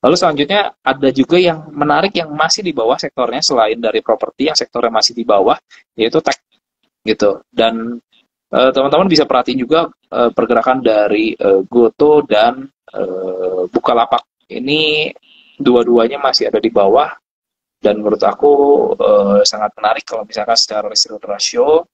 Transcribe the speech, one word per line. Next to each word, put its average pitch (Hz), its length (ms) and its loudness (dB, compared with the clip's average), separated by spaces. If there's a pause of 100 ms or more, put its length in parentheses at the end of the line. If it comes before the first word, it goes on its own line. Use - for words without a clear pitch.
Lalu 143 160 4
selanjutnya 170 640 -2
ada 139 240 0
juga 135 320 2
yang 160 320 -2
menarik 151 400 0
yang 165 240 -6
masih 156 240 -2
di 170 160 -6
bawah 117 240 0
sektornya 127 400 -6
selain 117 400 0
dari 110 240 -2
properti - 480 -4
yang 151 40 -4
sektornya 120 360 -4
masih 113 240 -2
di 113 80 -6
bawah, 104 320 2 (400)
yaitu 113 240 0
tech - 160 -2 (680)
gitu. 104 480 0
Dan, 113 480 -2 (480)
eh, 127 240 2
teman-teman 143 400 2
bisa 156 160 2
perhatiin 127 320 0
juga, 151 320 -2 (160)
eh, 117 240 0
pergerakan 120 480 0
dari, 107 560 0
eh, 98 320 2
Goto 143 560 4
dan, 120 400 0 (320)
eh, 92 720 -6
Bukalapak. 120 560 -2 (240)
Ini 151 640 -4 (480)
dua-duanya 120 560 2
masih 135 320 -2
ada 110 120 -2
di 110 120 -2
bawah 113 400 2 (680)
dan 107 200 0
menurut 104 240 -2
aku, 143 280 2 (440)
eh, 101 480 2
sangat 107 320 -4
menarik 110 320 -2
kalau 110 160 -8
misalkan 113 320 -4
secara 104 320 -4
risk - 240 -4
reward 104 160 -14
ratio 123 640 0